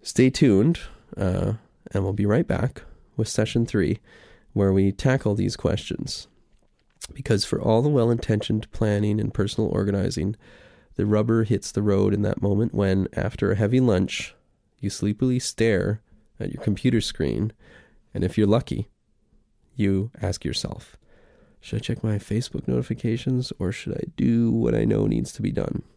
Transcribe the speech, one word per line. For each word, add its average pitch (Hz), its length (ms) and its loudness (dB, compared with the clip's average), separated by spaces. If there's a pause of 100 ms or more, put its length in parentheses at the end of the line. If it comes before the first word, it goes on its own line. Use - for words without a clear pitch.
Stay - 280 4
tuned, 127 500 4 (360)
uh, 92 380 0 (380)
and 98 120 -2
we'll 95 80 -2
be 104 140 0
right 107 200 2
back - 360 -4 (340)
with 113 120 -2
session 117 380 0
three, 101 320 0 (540)
where 98 200 2
we 98 200 4
tackle 127 420 0
these 98 220 -2
questions. - 720 -6 (840)
Because 110 320 0
for - 160 -2
all 113 220 2
the 147 60 2
well-intentioned 117 840 0
planning 104 480 0
and 107 140 -4
personal 104 360 -2
organizing, 98 680 -2 (600)
the 98 100 0
rubber 110 380 2
hits 104 260 -2
the 101 120 -2
road 98 300 4
in 101 100 0
that 104 200 -2
moment 101 320 2
when, 95 400 2
after - 360 0
a 98 60 2
heavy 110 240 4
lunch, 98 540 0 (460)
you 101 100 -4
sleepily 123 480 0
stare 107 600 0 (400)
at - 120 -6
your - 100 -12
computer 113 380 0
screen, 78 520 -2 (640)
and 95 100 -2
if 92 120 -2
you're 107 100 4
lucky, 110 420 0 (880)
you 98 340 0 (100)
ask 95 240 -4
yourself, - 520 -8 (640)
"Should - 160 -8
I 113 40 -2
check - 220 -6
my 107 160 0
Facebook - 480 -4
notifications, 123 920 -2
or 95 140 -4
should - 220 -8
I - 100 -6 (120)
do 117 340 2
what 117 240 2
I - 100 2
know 104 220 2
needs - 260 -2
to - 100 -10
be 101 100 -2
done?" - 300 -4 (140)